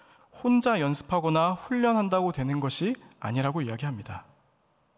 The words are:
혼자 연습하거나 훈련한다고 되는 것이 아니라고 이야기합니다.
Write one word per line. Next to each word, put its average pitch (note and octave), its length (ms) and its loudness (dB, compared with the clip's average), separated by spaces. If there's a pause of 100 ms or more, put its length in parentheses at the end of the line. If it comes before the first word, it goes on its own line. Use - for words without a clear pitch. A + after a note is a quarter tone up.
(440)
혼자 A#3+ 380 4
연습하거나 D#3+ 720 2
훈련한다고 G3 800 0
되는 C#3 260 -2
것이 D#3 340 -2 (280)
아니라고 C3+ 400 -2
이야기합니다. A2+ 640 -8 (720)